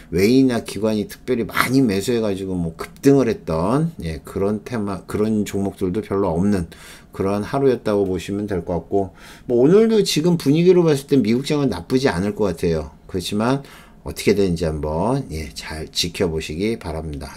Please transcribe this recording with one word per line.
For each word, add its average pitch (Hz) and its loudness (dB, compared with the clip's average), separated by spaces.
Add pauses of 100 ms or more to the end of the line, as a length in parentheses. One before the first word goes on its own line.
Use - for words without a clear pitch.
(100)
외인이나 117 4
기관이 107 -2
특별히 117 -4
많이 131 0
매수해가지고 98 0
뭐 85 -4
급등을 135 2
했던, 104 0 (100)
예, 80 -6
그런 101 -4
테마, 101 -6
그런 107 0
종목들도 98 -4
별로 98 -2
없는 90 0 (460)
그러한 101 -2
하루였다고 113 0
보시면 101 -4
될 90 -4
것 90 -4
같고, 92 -2 (300)
뭐 120 2
오늘도 214 6
지금 170 0
분위기로 170 4
봤을 151 2
땐 135 4
미국장은 135 0
나쁘지 123 0
않을 98 -2
것 - -4
같아요. 82 -2 (160)
그렇지만 107 -2 (400)
어떻게 73 0
되는지 90 0
한번, 80 -2
예, 78 -10
잘 - -10
지켜보시기 87 -4
바랍니다. 76 -10